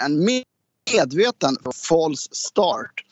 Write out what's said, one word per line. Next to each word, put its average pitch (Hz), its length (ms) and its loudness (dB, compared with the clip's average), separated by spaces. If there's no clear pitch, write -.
en 151 200 2
medveten 196 1300 -2
false 160 440 0
start - 800 -2